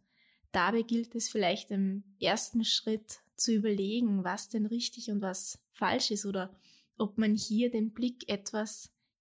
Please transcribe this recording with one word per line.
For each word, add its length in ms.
dabei 300
gilt 320
es 160
vielleicht 400
im 340
ersten 440
Schritt 560
zu 160
überlegen, 680
was 260
denn 180
richtig 440
und 120
was 500
falsch 380
ist 160
oder 280
ob 160
man 180
hier 360
den 240
Blick 340
etwas 680